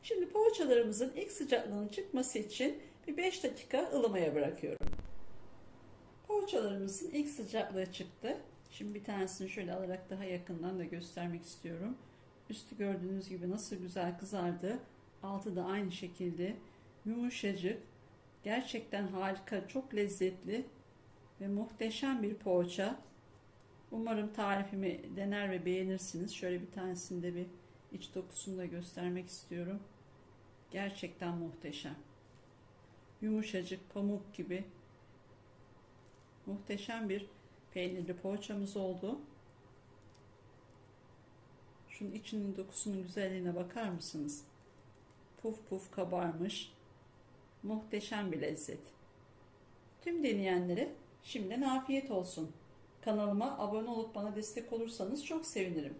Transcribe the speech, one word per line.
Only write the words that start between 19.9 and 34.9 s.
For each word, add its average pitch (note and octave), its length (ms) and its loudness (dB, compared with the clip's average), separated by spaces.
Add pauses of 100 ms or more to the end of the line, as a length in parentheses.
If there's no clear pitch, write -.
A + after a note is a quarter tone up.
lezzetli G3 680 2 (760)
ve G3 60 -2
muhteşem A3+ 760 2
bir G#3 120 2
poğaça. F#3 680 4 (920)
Umarım A3 420 0
tarifimi G3 680 2 (140)
dener G3+ 360 2
ve F3+ 140 0
beğenirsiniz. F#3 680 0
Şöyle F3+ 280 0
bir - 100 -8
tanesini F3+ 520 -4
de F3 120 0
bir F3+ 120 -2 (440)
iç - 240 -10
dokusunu F#3 420 -4
da F3+ 80 -2
göstermek F3+ 640 -2
istiyorum. F3+ 520 -4 (920)
Gerçekten F3+ 680 -2
muhteşem. D#3+ 580 -6 (1300)
Yumuşacık, G#3+ 720 0
pamuk G3+ 400 0
gibi. F#3 320 -2 (1800)